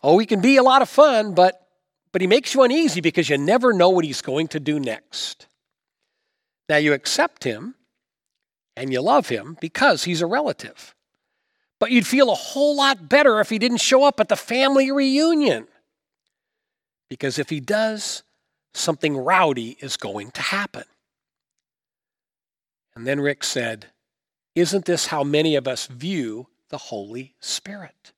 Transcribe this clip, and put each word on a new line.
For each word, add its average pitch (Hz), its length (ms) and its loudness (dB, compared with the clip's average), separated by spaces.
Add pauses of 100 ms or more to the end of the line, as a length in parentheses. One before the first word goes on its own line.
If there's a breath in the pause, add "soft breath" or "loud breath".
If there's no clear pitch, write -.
Oh, 151 160 6
he 220 80 2
can 202 140 0
be 262 160 6
a 262 80 6
lot 262 180 6
of - 80 -2
fun, 226 440 4
but, 180 340 2 (420)
but 196 100 -4
he 185 60 0
makes 240 260 2
you 262 120 4
uneasy 247 360 2
because 156 280 0
you 143 100 2
never 220 340 2
know 180 180 4
what 180 140 2
he's 139 180 -8
going 156 260 -4
to 156 100 -8
do 147 220 -4
next." - 640 -10 (1200)
Now, 151 100 2
you 151 140 2
accept - 520 -4
him 135 320 -8 (960)
and 131 180 -8
you 127 80 -2
love 233 280 0
him 127 320 -8
because 180 420 0
he's 170 180 -4
a 170 60 -2
relative. 214 640 -6 (920)
But 220 100 0
you'd 240 160 4
feel 254 240 4
a 185 60 0
whole 285 400 -2
lot 269 340 0
better 254 300 4
if 196 100 0
he 220 80 -2
didn't 240 200 0
show 262 260 4
up 285 140 4
at 214 100 0
the 202 80 0
family 269 540 0
reunion. 277 760 0 (1400)
Because 131 280 -6
if 143 120 -4
he 151 100 -4
does, 214 640 -4 (500)
something 151 460 -4
rowdy 135 600 0
is 139 180 -10
going 104 320 -10
to - 100 -12
happen. - 440 -6 (2000)
And 117 120 -12
then 139 140 -2
Rick 143 240 -4
said, 113 480 -8 (640)
"Isn't 175 320 0
this 170 200 -2
how 147 180 -4
many 151 320 0
of 135 120 -2
us 127 180 -8
view 127 600 -8 (200)
the 147 100 -14
Holy 113 640 -14
Spirit?" - 760 -14